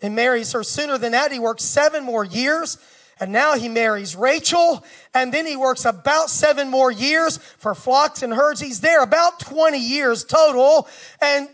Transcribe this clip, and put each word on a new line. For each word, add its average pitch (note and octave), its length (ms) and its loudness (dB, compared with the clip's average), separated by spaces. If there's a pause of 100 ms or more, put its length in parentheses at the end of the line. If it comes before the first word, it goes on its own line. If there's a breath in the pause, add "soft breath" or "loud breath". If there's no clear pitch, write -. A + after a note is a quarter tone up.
and G#3 140 -6
marries A#3 380 0
her A3+ 100 -4
sooner C#4+ 340 -4
than A#3 160 -4
that. C#4 180 0
He C4+ 80 -8
works A3+ 260 -4
seven D4+ 380 0
more A#3 220 -4
years, C4+ 540 -4 (420 soft breath)
and F#3+ 120 -8
now C#4 240 2
he A#3 120 -6
marries G#3+ 460 -2
Rachel, D#4 680 0 (280 loud breath)
and B3+ 220 -2
then D#4+ 100 -2
he D4+ 120 -8
works C4 280 -2
about C#4 460 0
seven C#4+ 400 0
more C4 200 4
years D4+ 460 -2
for - 380 -8
flocks C#4 480 0
and A#3 100 -6
herds. C#4 280 0
He's B3+ 200 -8
there D#4 220 4
about E4 380 2
twenty D4+ 400 0
years B3 440 -2
total, D4 640 4 (320 loud breath)
and, C#4+ 340 0